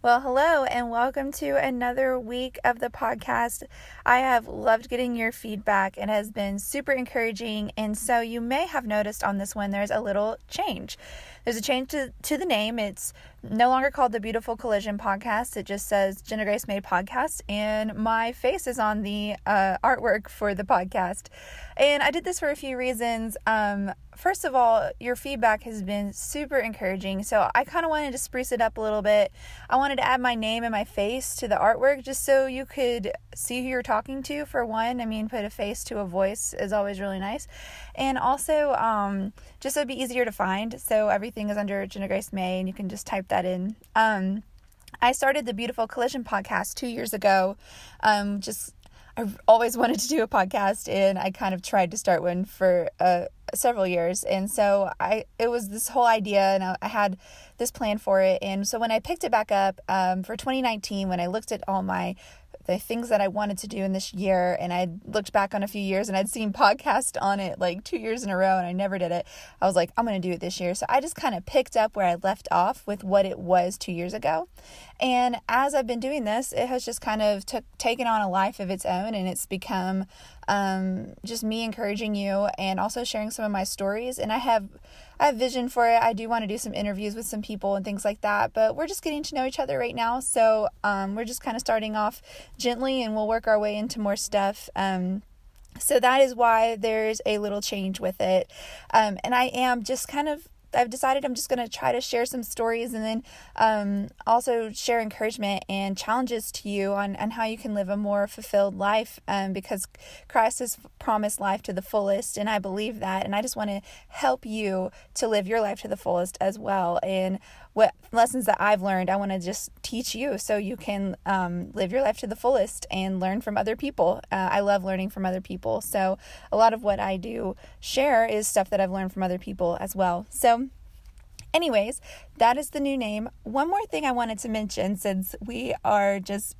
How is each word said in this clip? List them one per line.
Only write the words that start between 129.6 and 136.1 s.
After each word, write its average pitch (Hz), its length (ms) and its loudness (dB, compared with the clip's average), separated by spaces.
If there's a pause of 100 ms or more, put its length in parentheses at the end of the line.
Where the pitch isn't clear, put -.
as - 140 -8
well. 185 340 0
So 240 400 4 (840)
anyways, 254 460 0 (380)
that 240 200 6
is 294 120 -6
the 294 100 -4
new 277 180 0
name. 214 300 -4 (160)
One 269 240 0
more 403 180 0
thing 311 180 -4
I 269 60 2
wanted 226 300 -2
to 247 80 -8
mention, 208 480 -2
since 190 440 -2
we 240 320 -6 (120)
are 202 340 4